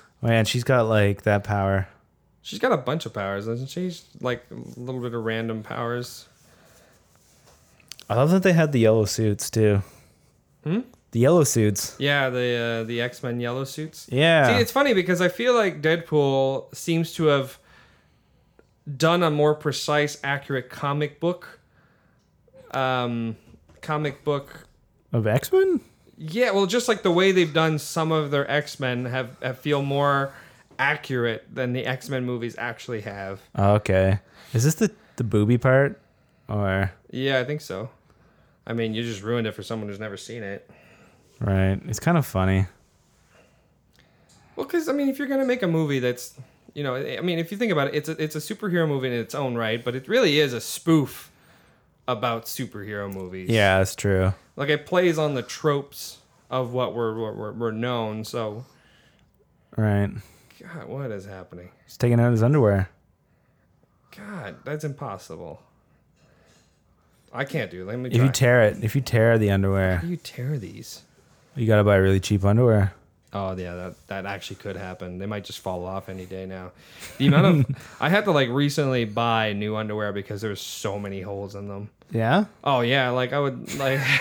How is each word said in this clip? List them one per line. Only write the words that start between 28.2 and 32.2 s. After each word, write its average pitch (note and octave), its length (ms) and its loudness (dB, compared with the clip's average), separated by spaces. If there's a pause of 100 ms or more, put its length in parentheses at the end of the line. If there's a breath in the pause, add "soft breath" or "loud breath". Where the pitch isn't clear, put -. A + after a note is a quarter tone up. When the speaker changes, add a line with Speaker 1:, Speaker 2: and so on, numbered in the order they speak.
Speaker 2:
their C#3+ 200 0
X-Men C3 560 -2
have, B2 340 -6
have B2+ 180 -6
feel D3 220 0
more C#3 540 0 (440 loud breath)
accurate B2+ 720 -2
than B2 220 -4
the B2+ 140 -4
X-Men C3 400 -6